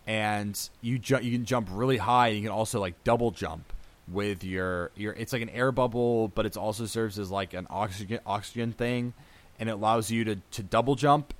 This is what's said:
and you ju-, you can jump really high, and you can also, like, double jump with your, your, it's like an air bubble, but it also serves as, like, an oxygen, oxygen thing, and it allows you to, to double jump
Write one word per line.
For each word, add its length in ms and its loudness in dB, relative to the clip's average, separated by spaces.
and 520 0
you 180 0
ju-, 240 2
you 100 -2
can 120 0
jump 260 0
really 280 2
high, 300 6
and 80 2
you 60 -2
can 100 -4
also, 280 0
like, 220 -4
double 300 4
jump 400 -8
with 360 -2
your, 520 -2
your, 180 -6
it's 180 -6
like 100 -2
an 60 -6
air 240 0
bubble, 560 2
but 180 -2
it 100 -4
also 300 -4
serves 320 -2
as, 120 -4
like, 240 -4
an 160 -8
oxygen, 560 -4
oxygen 460 -4
thing, 400 -2
and 100 -2
it 40 -2
allows 380 2
you 140 2
to, 120 0
to 100 -6
double 340 4
jump 440 4